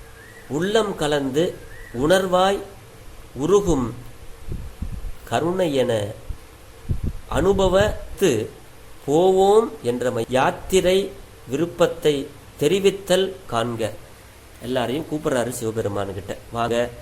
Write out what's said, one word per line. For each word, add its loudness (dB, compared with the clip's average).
உள்ளம் 0
கலந்து 0
உணர்வாய் 4
உருகும் 2
கருணை 0
என 0
அனுபவத்து 2
போவோம் 6
என்ற 0
மை-, -2
யாத்திரை 2
விருப்பத்தை 0
தெரிவித்தல் 2
காண்க. -2
எல்லாரையும் -2
கூப்பிடுறாரு -2
சிவபெருமான் -4
கிட்ட, -10
"வாங்க, -2